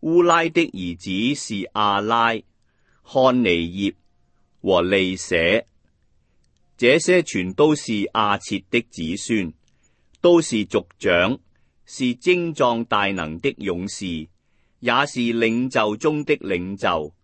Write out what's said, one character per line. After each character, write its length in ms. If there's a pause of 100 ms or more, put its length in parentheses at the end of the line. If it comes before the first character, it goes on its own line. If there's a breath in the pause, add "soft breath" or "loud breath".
烏 220
拉 200
的 180 (100)
兒 260
子 380
是 200 (180)
亞 260
拉、 320 (720)
漢 300
尼 340
葉 280 (680)
和 200
利 360
舍。 180 (1400)
這 200
些 260
全 300
都 220
是 160 (220)
亞 260
設 300
的 200
子 280
孫， 360 (680)
都 200
是 220
族 240 (100)
長， 400 (480)
是 300
精 400
壯 300
大 260
能 300
的 160
勇 320
士， 400 (500)
也 120 (140)
是 140 (140)
領 400
袖 240
中 260
的 140
領 420
袖。 340 (100)